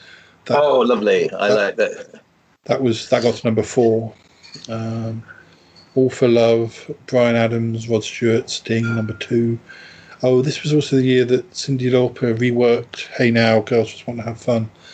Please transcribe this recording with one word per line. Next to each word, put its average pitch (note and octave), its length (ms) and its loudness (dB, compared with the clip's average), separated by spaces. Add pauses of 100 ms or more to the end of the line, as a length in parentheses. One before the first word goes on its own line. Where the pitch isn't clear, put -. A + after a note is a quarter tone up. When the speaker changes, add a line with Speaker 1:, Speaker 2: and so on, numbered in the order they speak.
(460)
Speaker 1:
That, A#2+ 160 2
Speaker 2:
Oh, C#3 180 4
lovely! G#2 540 2
I F#2+ 160 -2
Speaker 1:
that, G#2 60 2
Speaker 2:
like G2+ 220 0
that. - 440 -4 (440)
Speaker 1:
that - 160 -2
was, A#2 280 -2
that B2 140 2
got A#2 120 2
to - 120 -4
number A2 160 0
four. A2+ 500 0 (560)
Um, A2+ 540 -8 (720)
All C3 140 2
for B2+ 180 0
Love, A#2 640 2 (180)
Bryan A#2+ 280 2
Adams, A#2 540 -2
Rod A2 140 0
Stewart, - 460 -2
Sting, A2+ 460 -4
number A2 180 -4
two. A#2 460 -2 (640)
Oh, B2+ 180 4
this D3 220 -4
was D3+ 100 -2
also C#3 240 0
the C3 60 2
year B2+ 220 2
that A#2+ 260 -2
Cyndi B2+ 400 -4
Lauper B2 460 0
reworked A#2+ 720 0
Hey A#2+ 240 0
Now, A2+ 300 4
Girls A2 300 0
Just - 160 -16
Want A#2+ 120 -8
to A2 60 -8
Have A2+ 140 -8
Fun. A2+ 300 -2 (240)